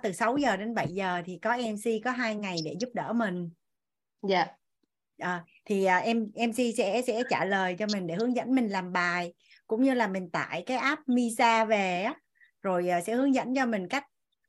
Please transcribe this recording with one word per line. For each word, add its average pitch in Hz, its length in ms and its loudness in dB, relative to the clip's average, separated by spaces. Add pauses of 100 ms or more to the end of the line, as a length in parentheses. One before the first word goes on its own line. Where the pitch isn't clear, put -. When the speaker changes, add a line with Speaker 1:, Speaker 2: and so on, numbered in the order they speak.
Speaker 1:
từ 208 80 -2
sáu 233 260 0
giờ 240 200 2
đến 220 180 -6
bảy 180 180 0
giờ 180 320 -2
thì 180 160 -12
có 233 160 0
M 226 180 -4
C 220 280 -2
có 254 80 -2
hai 240 240 -4
ngày 190 300 -6
để 147 140 -6
giúp 247 140 -4
đỡ 180 200 -4
mình. 180 360 -2 (720)
Speaker 2:
Dạ. 190 240 2 (720)
Speaker 1:
À, 180 260 -6 (220)
thì, 196 200 2
à, 185 120 6
em, 220 340 0 (160)
M 226 40 -4
C 214 40 -8 (220)
sẽ, 214 300 2
sẽ 233 220 0
trả 156 160 0
lời 190 340 0
cho 214 140 -4
mình 185 140 -4
để 165 80 -4
hướng 233 200 0
dẫn 247 200 0
mình 240 120 2
làm 185 260 -4
bài, 175 400 0 (340)
cũng 220 160 2
như 269 100 6
là 233 140 2
mình 190 220 -4
tải 160 360 -4
cái 254 120 -2
app 294 300 0
Misa 233 580 4
về 190 380 2
á, 277 120 -2 (460)
rồi, 180 280 0
à, 175 120 2
sẽ 220 140 -2
hướng 269 200 4
dẫn 247 200 0
cho 269 100 2
mình 202 220 -2
cách 277 180 -4 (440)